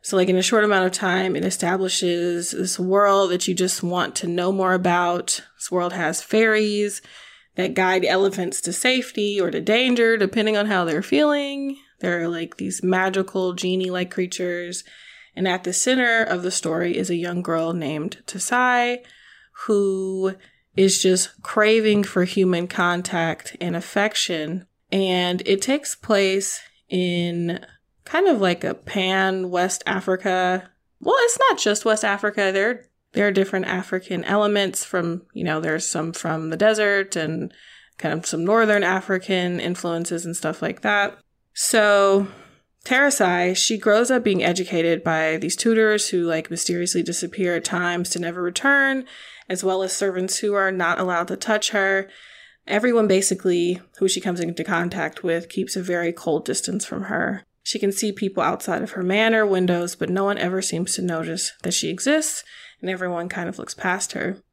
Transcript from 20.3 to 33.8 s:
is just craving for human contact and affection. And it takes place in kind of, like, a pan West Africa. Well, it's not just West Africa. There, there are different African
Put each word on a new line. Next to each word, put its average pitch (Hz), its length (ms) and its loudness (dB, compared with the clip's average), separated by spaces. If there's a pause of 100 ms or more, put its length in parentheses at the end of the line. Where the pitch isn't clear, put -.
is 190 240 4
just 185 420 2
craving 214 600 4
for 180 180 0
human 180 440 2
contact 175 920 -2
and 175 160 -4
affection. 180 880 -2 (260)
And 180 540 0
it 196 160 2
takes 285 340 -2
place 196 680 0 (280)
in 175 760 -2 (400)
kind 370 220 2
of, 254 140 4
like, 175 220 2
a - 100 -2
pan 190 760 0
West 180 360 0
Africa. 185 840 0 (300)
Well, 453 200 2
it's 480 180 4 (120)
not 392 100 2
just 208 260 0
West 220 180 2
Africa. 202 480 0
There, 214 340 0 (280)
there 202 140 2
are 202 40 2
different 196 360 0
African 185 560 -4